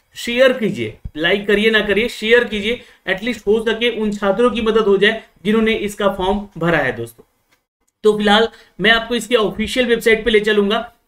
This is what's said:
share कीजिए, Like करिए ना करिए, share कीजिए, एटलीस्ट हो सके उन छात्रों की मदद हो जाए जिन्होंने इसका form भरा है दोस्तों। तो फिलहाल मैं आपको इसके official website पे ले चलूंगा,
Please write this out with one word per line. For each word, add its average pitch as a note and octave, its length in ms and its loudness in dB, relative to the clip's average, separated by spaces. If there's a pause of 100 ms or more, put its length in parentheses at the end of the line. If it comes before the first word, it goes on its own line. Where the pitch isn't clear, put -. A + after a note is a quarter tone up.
(160)
share B3+ 360 2
कीजिए, D#3+ 460 -6 (180)
Like G3 300 -2
करिए G#3+ 240 2
ना A3 100 2
करिए, G#3 280 0
share A#3 360 0
कीजिए, A3 360 -4 (280)
एटलीस्ट G3 380 -6
हो G#3+ 220 2
सके A3+ 320 -2
उन G#3+ 120 -2
छात्रों G#3 380 0
की A3+ 120 -4
मदद A3 200 2
हो G3 140 4
जाए G#3+ 260 0 (220)
जिन्होंने A3 300 2
इसका G3+ 340 -2
form G3 400 -4 (100)
भरा E3 200 0
है B2+ 180 -2
दोस्तों। - 280 -12 (800)
तो G#3 140 4
फिलहाल G#3 300 2 (320)
मैं G#3 100 4
आपको A3+ 240 0
इसके A#3+ 200 -2
official G#3+ 520 0
website A3+ 380 2
पे A#3 60 -2
ले G#3+ 100 4
चलूंगा, G#3 520 0 (160)